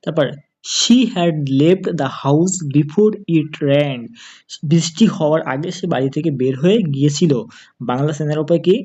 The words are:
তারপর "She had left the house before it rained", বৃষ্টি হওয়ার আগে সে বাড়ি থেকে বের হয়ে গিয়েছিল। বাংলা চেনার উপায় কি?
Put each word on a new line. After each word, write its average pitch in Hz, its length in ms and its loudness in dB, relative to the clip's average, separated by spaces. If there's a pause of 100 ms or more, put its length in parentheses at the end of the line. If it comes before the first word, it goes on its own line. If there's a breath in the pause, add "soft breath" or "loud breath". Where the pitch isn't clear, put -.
তারপর 156 240 -2 (420)
"She - 380 2
had 175 300 -2 (260)
left 185 240 4 (100)
the 139 200 -2
house 160 400 0 (180)
before 208 400 2 (180)
it 151 200 0 (100)
rained", 139 460 0 (560 loud breath)
বৃষ্টি 165 420 2
হওয়ার 160 420 2
আগে 143 240 -4
সে - 160 -8
বাড়ি 135 220 0
থেকে 151 220 -2
বের 131 280 -2
হয়ে 185 240 4
গিয়েছিল। 143 500 2 (480 loud breath)
বাংলা 127 320 -2
চেনার 151 260 -4
উপায় 156 260 0
কি? 185 200 4